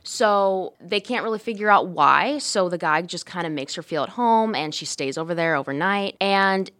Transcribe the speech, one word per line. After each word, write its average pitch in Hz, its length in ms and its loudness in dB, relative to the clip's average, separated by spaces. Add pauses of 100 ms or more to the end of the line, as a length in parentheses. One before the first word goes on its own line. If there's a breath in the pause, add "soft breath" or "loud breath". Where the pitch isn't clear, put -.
So 196 720 0
they 202 200 -2
can't 233 240 -4
really 220 160 -4
figure 214 280 -4
out 196 200 6
why. 160 500 4
So 190 300 -2
the 175 100 -4
guy 160 240 0
just 175 240 -10
kinda 170 240 -6
makes 139 240 -6
her 170 80 -10
feel 151 220 -4
at 113 60 -8
home, 226 440 2
and 151 180 -4
she 156 140 -8
stays 135 320 -6
over 165 160 -4
there 165 220 0
overnight. 175 640 -2
And 196 600 2